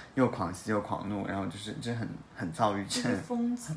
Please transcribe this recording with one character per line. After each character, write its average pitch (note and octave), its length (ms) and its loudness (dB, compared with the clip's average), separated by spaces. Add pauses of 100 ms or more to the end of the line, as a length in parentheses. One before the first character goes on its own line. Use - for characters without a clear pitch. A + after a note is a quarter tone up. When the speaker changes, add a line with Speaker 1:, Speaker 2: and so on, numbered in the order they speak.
(140)
Speaker 1:
又 B2+ 140 6
狂 E2+ 260 0
喜 - 160 -4
又 G#2 100 4
狂 - 280 -2
怒， G2+ 180 -2
然 G2+ 100 -2
后 G2 100 0
就 - 120 -6
是， G#2+ 220 -6
这 A#2 140 -2
很， A#2 140 -2 (280)
很 F2 160 -4
躁 G#2 240 4
郁 G2 100 0
症。 - 160 0
Speaker 2:
就 B3 80 2
是 - 60 2
疯 A#3+ 400 0
子 - 200 -6